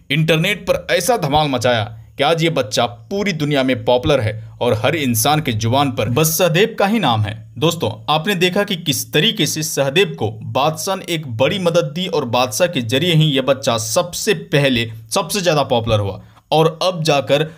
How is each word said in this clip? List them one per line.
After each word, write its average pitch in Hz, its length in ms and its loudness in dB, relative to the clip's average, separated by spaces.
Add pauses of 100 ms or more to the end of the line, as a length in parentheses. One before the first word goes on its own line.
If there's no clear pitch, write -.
(100)
इंटरनेट 160 560 0
पर - 260 -2
ऐसा 185 260 2
धमाल 151 300 2
मचाया 120 360 0 (340)
कि 139 40 0
आज 160 200 2
ये 165 80 2
बच्चा 127 360 0
पूरी 196 480 -4
दुनिया 143 280 0
में 127 220 0
पॉपुलर 123 360 2
है - 220 -4 (180)
और 120 160 2
हर 127 200 0
इंसान 143 440 0
के 131 140 -2
जुबान 123 380 0
पर 110 180 -2
बस 156 280 2
सहदेव 185 400 2
का 202 80 2
ही 220 120 2
नाम 120 220 2
है। 101 220 -4 (160)
दोस्तों, 160 320 0 (200)
आपने 160 260 0
देखा 180 280 2
कि 196 120 -4
किस - 360 -4
तरीके 160 340 0
से 156 160 -4
सहदेव 151 520 0
को 107 160 -4
बादशाह 147 680 -2
ने - 120 -10
एक 156 180 -4 (100)
बड़ी 160 240 0
मदद 165 340 2
दी 180 140 -4
और 143 180 -2
बादशाह 123 420 0
के 139 140 -2
जरिए 139 320 0
ही 156 100 6
ये 135 180 2
बच्चा 131 360 0
सबसे 175 560 -2 (180)
पहले 131 380 2 (200)
सबसे 202 300 -2
ज्यादा 156 240 2
पॉपुलर 113 360 0
हुआ। 98 220 -6 (300)
और 160 300 4
अब 185 200 -2
जाकर 147 440 2 (120)